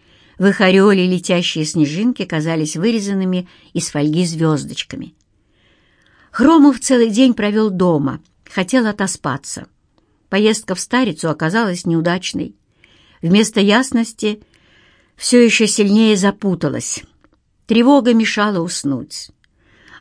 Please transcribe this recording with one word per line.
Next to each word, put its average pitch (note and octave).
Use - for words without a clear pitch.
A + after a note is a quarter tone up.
В F#3
их G3
ореоле F#3+
летящие F3
снежинки E3+
казались D#3+
вырезанными F#3+
из -
фольги D3+
звёздочками. D#3+
Хромов C#4+
целый A#3+
день B3
провёл G#3+
дома, E3+
хотел A3
отоспаться. F#3+
Поездка G#3
в F3+
Старицу A3
оказалась F3
неудачной. F3
Вместо G#3
ясности G#3+
всё A#3+
ещё A3
сильнее G#3
запуталась. F3+
Тревога A#3+
мешала G#3
уснуть. C#3+